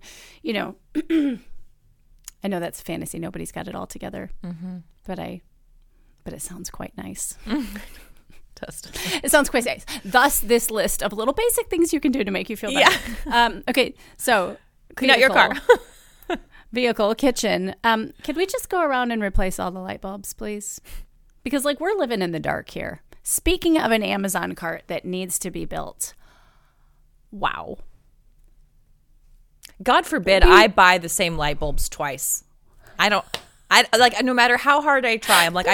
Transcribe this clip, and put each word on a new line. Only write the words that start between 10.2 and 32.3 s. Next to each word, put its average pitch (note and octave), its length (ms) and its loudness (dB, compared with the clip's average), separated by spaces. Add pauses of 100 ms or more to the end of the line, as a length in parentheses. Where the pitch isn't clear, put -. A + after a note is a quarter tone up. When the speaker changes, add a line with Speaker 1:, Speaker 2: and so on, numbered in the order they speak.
Speaker 1:
this A3+ 300 0
list G3+ 320 -2
of G3+ 120 -4
little A3 200 -2
basic A#4 360 -2
things E4+ 240 0
you D4+ 60 0
can C#4+ 120 0
do B3+ 120 0
to G3 80 -6
make F#3+ 180 -6
you A3 80 -8
feel A3 160 -6
better. C#4+ 240 6 (280)
Speaker 2:
Yeah. A#3+ 200 4
Speaker 1:
Um, - 220 -4
okay, B3+ 280 0 (220)
so G#3+ 400 0 (380)
Speaker 2:
Clean C4 140 2
out C4 100 6
your C4 100 6
car. A3 260 4
Speaker 1:
vehicle, - 880 0 (100)
<laughs> - 160 -20
vehicle, A3+ 440 2
kitchen. F#3+ 680 0
Um, A3 280 0 (120)
could C#4+ 120 -6
we F4 100 0
just - 240 -6
go F4+ 120 0
around B3+ 300 0
and A3 120 -2
replace F#3+ 360 0
all F3+ 120 -4
the F#3 80 -10
light F#3+ 220 -10
bulbs, G3 320 -12
please? G#3 460 -10 (640)
Because, B3+ 220 -2
like, C#4+ 140 -2
we're F#4+ 180 -2
living A#3+ 240 -2
in F3 120 -2
the E3 60 -4
dark - 300 -4
here. - 320 -10 (220)
Speaking E4+ 560 0
of A3+ 120 2
an A3 120 2
Amazon F#3+ 500 -4
cart E3+ 340 -10
that - 180 -8
needs F3+ 340 -6
to F#3+ 100 -8
be E3 160 -8
built, - 480 -10 (1160)
wow. F#3+ 460 -6 (2000)
Speaker 2:
God C#4 240 2
forbid F#3+ 380 2
Speaker 1:
We - 80 10
Speaker 2:
I G#3 160 10
buy F#3 300 6
the E3+ 120 -6
same E3 280 0
light D3 220 0
bulbs D3 300 0
twice. - 540 -6 (560)